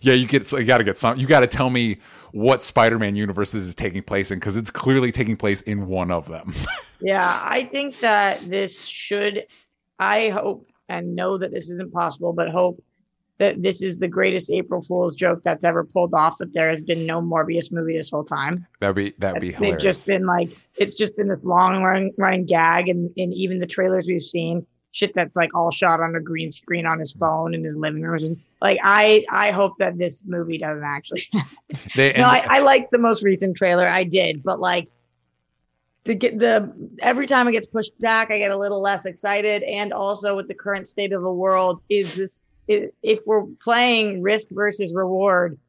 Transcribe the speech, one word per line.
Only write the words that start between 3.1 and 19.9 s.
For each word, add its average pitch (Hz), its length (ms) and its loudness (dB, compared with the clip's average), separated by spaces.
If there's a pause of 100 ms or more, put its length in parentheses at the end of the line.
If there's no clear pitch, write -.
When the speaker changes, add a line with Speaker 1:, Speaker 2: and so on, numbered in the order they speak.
Speaker 1:
universe 101 360 -2
this 104 120 -6
is 87 100 -10
taking 95 300 -6
place 98 280 -2
in, 95 80 -6
'cause 101 180 -4
it's 110 120 -4
clearly 131 420 2
taking 113 260 -2
place 101 240 0
in 101 260 -6
one 92 240 -2
of 85 160 -2
them. 80 320 -12
<laughs> - 40 -4 (380)
Speaker 2:
Yeah, 185 440 0
I - 180 -2
think 277 380 -6
that 202 480 2
this 190 360 -6
should, - 600 -4 (540)
I 208 320 2
hope 190 360 -6 (220)
and 175 260 -6
know 185 220 -2
that 185 160 -6
this 160 160 -10
isn't 175 240 -12
possible, 170 400 -4
but 165 160 -2
hope 180 340 -2 (540)
that 196 260 0
this 185 180 -2
is 180 180 -6
the 180 100 -2
greatest 185 420 0
April 180 300 -2
Fool's 175 340 -2
joke 175 260 0
that's 165 220 -2
ever 170 220 0
pulled 175 280 -2
off, 160 260 2
that 175 140 -10
there 160 140 2
has 160 140 -2
been 165 240 -2
no 160 160 -4
Morbius 165 500 -2
movie 165 220 -4
this 160 160 -4
whole 151 160 -4
time. 147 420 -6 (140)
Speaker 1:
That'd 98 160 0
be, 101 200 -2
that'd 95 220 -2
be 90 120 -4
Speaker 2:
They've 196 280 -2
just 185 260 0